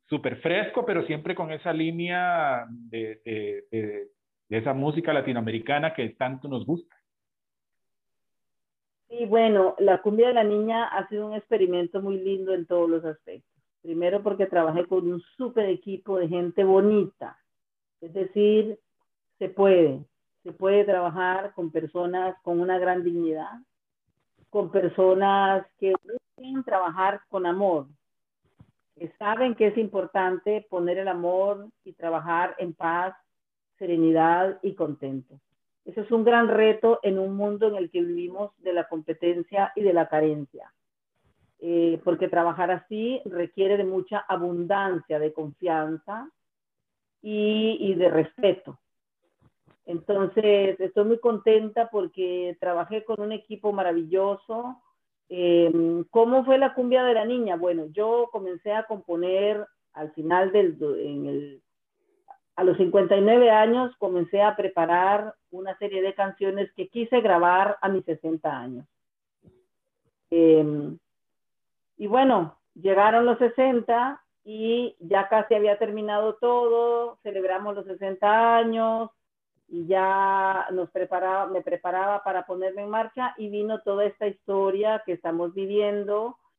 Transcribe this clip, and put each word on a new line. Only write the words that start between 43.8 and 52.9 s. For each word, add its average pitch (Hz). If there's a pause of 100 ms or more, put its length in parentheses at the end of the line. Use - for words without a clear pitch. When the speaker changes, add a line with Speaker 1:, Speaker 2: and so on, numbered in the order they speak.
Speaker 2:
mucha 185
abundancia, 175
de 156
confianza 160 (920)
y, 214
y 190
de 180
respeto. 160 (1040)
Entonces, 196
estoy 190
muy 233
contenta 220
porque 180
trabajé 180